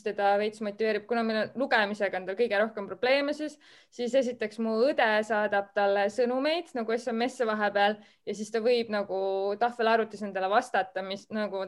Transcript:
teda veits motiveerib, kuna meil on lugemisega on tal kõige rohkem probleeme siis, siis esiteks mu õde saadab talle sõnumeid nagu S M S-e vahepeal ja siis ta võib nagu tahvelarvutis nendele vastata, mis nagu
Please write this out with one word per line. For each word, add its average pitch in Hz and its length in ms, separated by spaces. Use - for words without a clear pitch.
teda 202 320
veits 214 240
motiveerib, 208 480
kuna 233 160
meil 220 140
on 208 100
lugemisega 208 560
on 185 80
tal 190 100
kõige 214 240
rohkem 220 240
probleeme 262 480
siis, 294 240
siis 240 240
esiteks 233 480
mu 220 140
õde 277 160
saadab 208 480
talle 202 400
sõnumeid 269 640
nagu 220 160
S 233 160
M 233 160
S-e 240 240
vahepeal 208 480
ja - 400
siis 208 160
ta 226 80
võib 233 320
nagu 190 240
tahvelarvutis 226 640
nendele 190 320
vastata, 190 480
mis 196 320
nagu 196 340